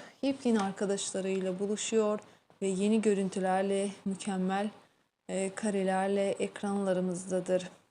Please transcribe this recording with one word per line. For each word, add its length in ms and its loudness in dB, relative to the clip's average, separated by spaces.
yepyeni 380 2
arkadaşlarıyla 1000 -2
buluşuyor 600 0
ve 40 0
yeni 360 2
görüntülerle, 880 2
mükemmel, 680 -2
e, 260 -2
karelerle 760 0
ekranlarımızdadır. 1400 -2